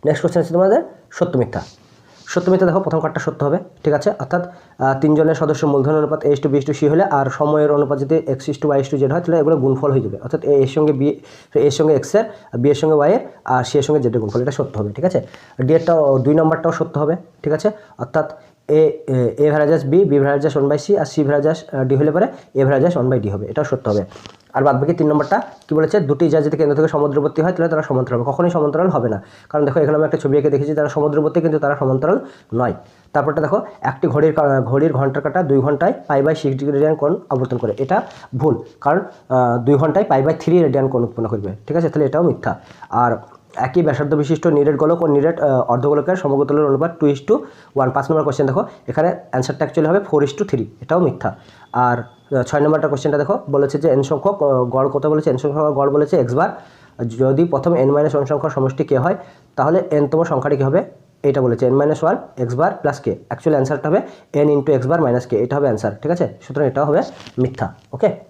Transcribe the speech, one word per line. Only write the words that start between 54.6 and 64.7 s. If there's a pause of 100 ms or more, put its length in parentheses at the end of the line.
গড়
কত (100)
বলেছে,
এন
সংখ্যক (140)
গড়
বলেছে
এক্স
বার। (720)
যদি (100)
প্রথম (120)
এন
মাইনাস
ওয়ান
সংখ্যার
সমষ্টি
কে
হয়, (420)
তাহলে (200)
এনতম (120)
সংখ্যাটি
কী
হবে, (500)
এটা
বলেছে,
এন
মাইনাস
ওয়ান (280)
এক্স
বার (100)
প্লাস
কে। (220)
Actual
অ্যান্সারটা
হবে (420)
এন
into